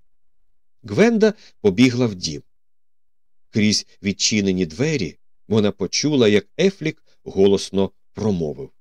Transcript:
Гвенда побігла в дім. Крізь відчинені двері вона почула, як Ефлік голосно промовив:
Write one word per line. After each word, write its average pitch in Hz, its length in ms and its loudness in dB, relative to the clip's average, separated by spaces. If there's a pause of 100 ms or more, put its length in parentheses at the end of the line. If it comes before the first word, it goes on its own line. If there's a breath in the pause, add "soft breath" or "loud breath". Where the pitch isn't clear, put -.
(840)
Гвенда 208 520 2 (260 soft breath)
побігла 120 460 2
в 107 80 -4
дім. 80 280 -10 (1080)
Крізь 104 360 0 (160 soft breath)
відчинені 95 640 -2
двері 107 500 -4 (320)
вона 104 240 0
почула, 127 560 0
як 143 180 2 (120)
Ефлік 160 460 -2 (200)
голосно 98 680 0 (220)
промовив: 82 580 -4 (100)